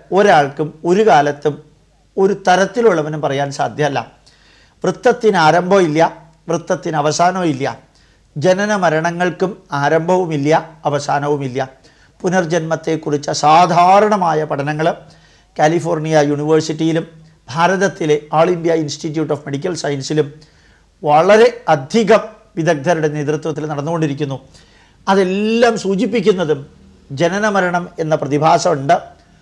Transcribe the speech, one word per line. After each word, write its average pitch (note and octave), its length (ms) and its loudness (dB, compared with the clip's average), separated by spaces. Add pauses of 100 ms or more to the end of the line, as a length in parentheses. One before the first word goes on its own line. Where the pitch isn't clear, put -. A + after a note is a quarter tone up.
(180)
ഒരാൾക്കും D3+ 500 2 (220)
ഒരു F#3+ 200 4
കാലത്തും D3 460 2 (640)
ഒരു G3 160 2 (120)
തരത്തിലുള്ളവനും F3+ 800 0
പറയാൻ C#3 320 -2
സാധ്യമല്ല. C#3 420 -2 (840)
വൃത്തത്തിന് G#3 540 0 (100)
ആരംഭമില്ല, F3 540 2 (480)
വൃത്തത്തിന് E3+ 520 -4
അവസാനവും E3+ 520 0
ഇല്ല. C3+ 120 -6 (680)
ജനന F#3 400 0
മരണങ്ങൾക്കും E3+ 760 -2 (200)
ആരംഭവുമില്ല, D#3 800 0 (340)
അവസാനവുമില്ല. C#3+ 760 -4 (600)
പുനർജന്മത്തെക്കുറിച്ച് D#3+ 1080 -2
അസാധാരണമായ F3 1160 2
പഠനങ്ങൾ D3+ 440 -4 (680)
കാലിഫോർണിയ D#3 640 0
യൂണിവേഴ്സിറ്റിയിലും D#3 800 0 (420)
ഭാരതത്തിലെ F3 680 0 (140)
All D#3+ 200 2
India E3 260 0
Institute D#3 560 -4
of C#3+ 120 -4
Medical C#3+ 320 -6
Science-ലും C#3+ 520 -4 (760)
വളരെ F#3 440 4 (200)
അധികം F3+ 540 2 (340)
വിദഗ്ധരുടെ D#3+ 540 0
നേതൃത്വത്തിൽ D3+ 560 -6
നടന്നുകൊണ്ടിരിക്കുന്നു. D3 720 -4 (680)
അതെല്ലാം G#3 720 2
സൂചിപ്പിക്കുന്നതും F#3+ 800 0 (520)
ജനന E3+ 380 -2
മരണം F3+ 360 0 (140)
എന്ന D#3 160 -4
പ്രതിഭാസമുണ്ട്, D3+ 800 0 (460)